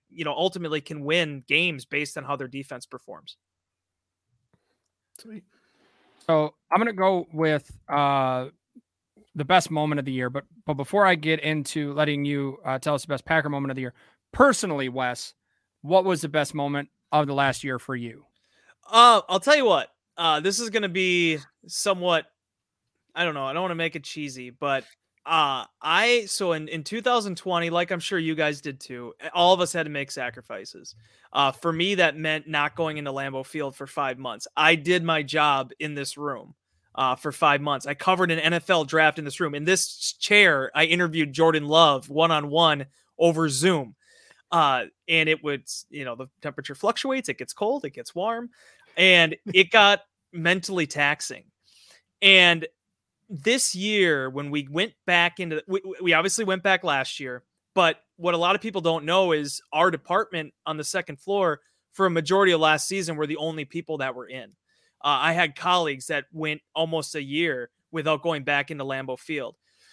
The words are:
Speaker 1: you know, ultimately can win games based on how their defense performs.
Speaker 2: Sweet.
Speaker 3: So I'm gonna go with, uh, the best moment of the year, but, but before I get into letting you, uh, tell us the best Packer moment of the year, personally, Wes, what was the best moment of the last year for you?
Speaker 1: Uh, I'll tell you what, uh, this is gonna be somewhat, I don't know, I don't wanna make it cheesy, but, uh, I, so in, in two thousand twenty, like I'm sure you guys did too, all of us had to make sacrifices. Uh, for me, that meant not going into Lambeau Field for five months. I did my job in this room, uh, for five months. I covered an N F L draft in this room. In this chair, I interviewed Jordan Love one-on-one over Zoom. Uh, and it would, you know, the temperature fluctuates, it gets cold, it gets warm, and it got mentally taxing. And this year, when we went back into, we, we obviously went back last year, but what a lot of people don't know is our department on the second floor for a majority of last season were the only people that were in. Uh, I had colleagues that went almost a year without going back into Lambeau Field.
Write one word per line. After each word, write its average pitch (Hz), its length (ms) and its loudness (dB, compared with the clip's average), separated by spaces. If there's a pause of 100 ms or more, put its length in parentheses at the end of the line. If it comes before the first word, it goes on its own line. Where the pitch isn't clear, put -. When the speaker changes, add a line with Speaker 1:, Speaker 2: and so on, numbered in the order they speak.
(100)
Speaker 1:
you 165 140 -12
know, 147 80 -4
ultimately 170 480 -4
can 147 240 -12
win 151 440 -2
games 156 360 -2
based 143 320 -6
on 147 80 -10
how 139 120 -6
their 135 120 -10
defense 135 380 -14
performs. - 500 -20 (1800)
Speaker 2:
Sweet. 220 260 -20 (840)
Speaker 3:
So 151 280 2 (160)
I'm 175 80 4
gonna 226 140 0
go 190 400 0
with, 156 380 0 (180)
uh, 139 580 0 (880)
the 151 100 -6
best 180 260 4
moment 151 280 -2
of 135 80 -4
the 139 60 -6
year, 127 180 -4
but, 139 140 -8 (200)
but 151 100 -2
before 190 320 2
I 180 80 6
get 156 260 0
into 147 520 -2
letting 147 320 0
you, 139 400 -4
uh, 131 140 -4
tell 147 160 -2
us 135 80 -4
the - 60 -14
best 139 180 -6
Packer 156 240 0
moment 139 200 -4
of 131 40 -8
the 131 80 -8
year, 127 120 -10 (380)
personally, 160 560 2
Wes, 123 460 -6 (480)
what 185 220 2
was 180 160 0
the 160 80 -6
best 147 260 -2
moment 143 340 -4 (240)
of 151 140 4
the 139 80 -4
last 139 280 0
year 131 160 -6
for 135 160 -10
you? 120 300 -12 (640)
Speaker 1:
Uh, 233 380 10
I'll 180 100 2
tell 277 180 4
you 277 80 4
what, 170 260 2 (260)
uh, 160 240 2
this 190 180 -2
is 233 120 -6
gonna 202 180 -2
be 175 500 0 (280)
somewhat, 180 600 -2 (880)
I 170 100 -2
don't 165 100 -2
know, 139 100 -6
I 135 80 -4
don't 165 100 -4
wanna 185 120 -4
make 165 200 -4
it 147 100 -14
cheesy, 127 460 -12
but, 135 340 -2 (420)
uh, 143 380 0 (180)
I, 220 440 2
so 190 260 -2
in, 156 160 -6
in 156 160 -8
two 226 180 -8
thousand 220 340 0
twenty, 170 320 -2
like 175 220 -2
I'm 180 80 -4
sure 175 180 -4
you 160 200 -2
guys 151 240 -2
did 139 180 -12
too, 120 340 -14 (220)
all 175 180 6
of 180 80 4
us 175 120 -2
had 170 100 -2
to 151 80 -8
make 143 220 -8
sacrifices. 117 840 -12 (380)
Uh, 139 180 2
for 165 220 -2
me, 180 240 -2
that 160 200 2
meant 156 300 -6
not 151 300 -2
going 160 200 -4
into 147 140 -8
Lambeau 135 340 -8
Field 143 300 -8
for 139 140 -14
five 131 300 -4
months. 120 280 -10 (100)
I 156 200 6
did 170 260 0
my 160 220 0
job 139 560 0
in 151 140 -8
this 139 220 -8
room, 143 380 -10 (400)
uh, 131 220 0
for 151 160 -6
five 143 280 2
months. 143 260 -4
I 143 80 -4
covered 185 360 2
an 165 80 -2
N 160 140 2
F 170 180 0
L 170 140 4
draft 156 340 2
in 156 60 -8
this 143 160 -8
room. 147 160 -4
In 147 80 -8
this - 480 -2
chair, 175 640 4
I 156 80 4
interviewed 160 480 0
Jordan 156 340 2
Love 147 420 4
one-on-one 151 800 2 (320)
over 165 300 2
Zoom. 139 480 0 (560)
Uh, 139 320 4 (240)
and 160 200 4
it 156 140 2
would, 143 220 -6 (260)
you 147 140 -12
know, 123 100 -8
the 127 140 -14 (120)
temperature 143 360 -12
fluctuates, 262 520 -2
it 143 80 -6
gets - 160 -12
cold, 240 320 -4
it 139 100 -12
gets - 200 -16
warm, 233 340 -6 (480)
and 175 380 6 (180)
it 180 200 4
got 202 300 6 (300)
mentally 175 540 -2
taxing. 147 580 -4 (800)
And 175 440 8 (600)
this 175 460 -2
year, 180 560 0
when 143 220 -8
we 147 180 -4
went 180 220 -2 (120)
back 175 360 0
into, 160 260 -6
we, 190 160 -4 (180)
we 180 120 0
obviously 185 320 2
went 190 180 -2
back 190 220 0
last 139 340 -2
year, 127 240 -12 (320)
but 170 260 2 (160)
what 175 180 -2
a 170 40 0
lot 175 160 2
of 202 60 -2
people 196 200 -6
don't 165 240 0
know 180 280 2
is 147 280 -2 (120)
our 165 180 4
department 165 640 -4 (100)
on 156 120 -6
the 151 80 -8
second 156 340 -6
floor 190 420 -2 (300)
for 190 160 0
a 185 40 2
majority 175 420 2
of 160 80 2
last 156 260 4
season 170 300 -4
were 151 100 -4
the 151 120 -6
only 156 260 -6
people 160 340 -8
that 131 160 -4
were 120 140 -14
in. 123 240 -16 (500)
Uh, 143 200 2
I 160 100 2
had 165 240 0
colleagues 165 500 -2
that 143 260 -6
went 156 280 -6 (120)
almost 160 440 -4
a 151 60 -6
year 139 480 -4 (200)
without 151 320 -2
going 156 220 -2
back 143 260 -2
into 143 140 -10
Lambeau 135 340 -6
Field. 143 380 -8 (360)